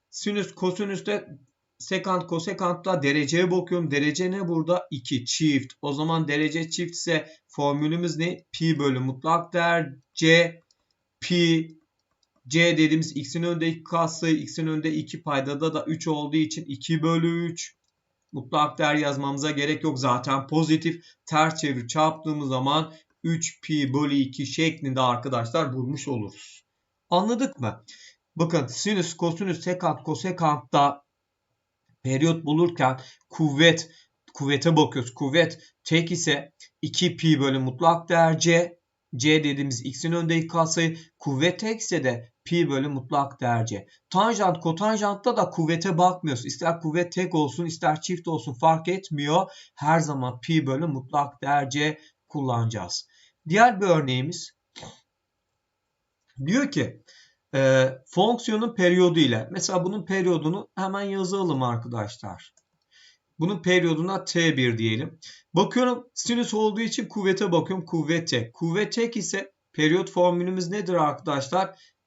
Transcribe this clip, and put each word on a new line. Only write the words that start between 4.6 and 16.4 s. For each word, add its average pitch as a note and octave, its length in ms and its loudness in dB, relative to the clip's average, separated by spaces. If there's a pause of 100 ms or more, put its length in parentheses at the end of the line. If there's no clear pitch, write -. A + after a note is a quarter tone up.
İki B2 340 -4
çift. C#3 480 0 (100)
O C#3+ 100 -4
zaman D#3 360 0
derece D#3 420 -2
çift E3+ 240 -6
ise D#3 340 -2 (180)
formülümüz D3+ 680 -2
ne? E3+ 360 -4
Pi D#3+ 260 2
bölü C#3 200 2
mutlak C3 540 -2
değer E3+ 420 0 (200)
C. E3 460 4 (600)
Pi, E3 480 2 (800)
C D3+ 120 2
dediğimiz D#3+ 560 4
x'in E3 260 -6
önünde E3+ 260 -2
iki E3 160 -6
katsayı, E3 520 0
x'in D#3+ 300 -6
önünde D#3 260 -2
iki, D#3 300 -6
paydada C#3+ 520 -2
da D#3 100 -2
üç D#3+ 240 -4
olduğu D3 280 -2
için D#3+ 280 -2